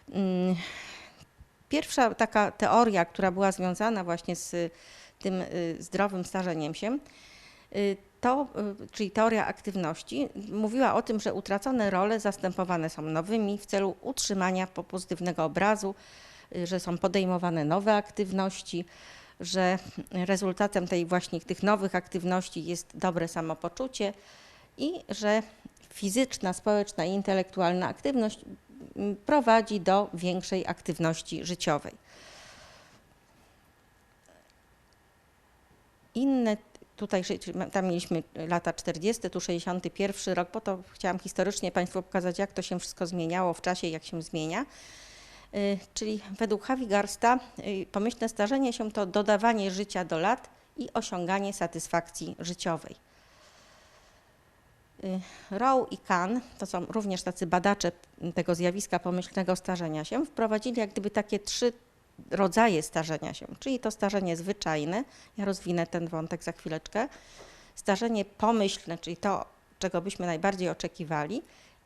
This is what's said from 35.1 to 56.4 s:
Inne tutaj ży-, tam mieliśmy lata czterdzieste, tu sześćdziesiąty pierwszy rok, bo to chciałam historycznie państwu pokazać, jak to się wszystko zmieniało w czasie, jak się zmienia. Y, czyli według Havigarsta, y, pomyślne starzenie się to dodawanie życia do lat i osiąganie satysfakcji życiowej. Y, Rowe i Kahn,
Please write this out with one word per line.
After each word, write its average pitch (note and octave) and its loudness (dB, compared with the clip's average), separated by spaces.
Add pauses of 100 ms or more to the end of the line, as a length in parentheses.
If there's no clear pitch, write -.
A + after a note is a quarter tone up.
Inne A#3+ 4 (400)
tutaj G3 0
ży-, F#3 -2 (320)
tam F#3+ 2
mieliśmy F3 0 (120)
lata E3+ -2
czterdzieste, F#3+ -2
tu F3+ -6
sześćdziesiąty F3 -4
pierwszy G3 -2
rok, F3 0
bo A3 -6
to F#3+ -2 (140)
chciałam F3+ -2
historycznie F#3+ -2
państwu F3+ 0
pokazać, F3+ -2
jak G3 -2
to - -4
się F3+ -4
wszystko - -6
zmieniało F3 0
w - -10
czasie, F3+ -2
jak D#3+ -6
się E3 -8
zmienia. E3 -4 (920)
Y, G3+ 0 (160)
czyli G#3+ -4 (180)
według G#3+ 0
Havigarsta, A#3 2 (200)
y, G3 -4
pomyślne A3+ -2
starzenie A#3+ 2
się G#3+ -4
to G#3 0
dodawanie G#3 4
życia F#3+ -4
do E3 0
lat G#3 2 (280)
i - -8
osiąganie G3 -2
satysfakcji - -4
życiowej. F3+ -4 (2000)
Y, F#3+ -4 (320)
Rowe B3+ 4
i F#3+ -10
Kahn, F#3+ 2 (180)